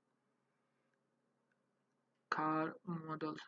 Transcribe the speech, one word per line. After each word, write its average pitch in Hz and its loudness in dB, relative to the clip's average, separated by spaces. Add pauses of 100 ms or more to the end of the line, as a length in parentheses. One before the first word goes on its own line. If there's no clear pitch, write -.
(2250)
Car 156 4 (120)
model. 156 -2 (140)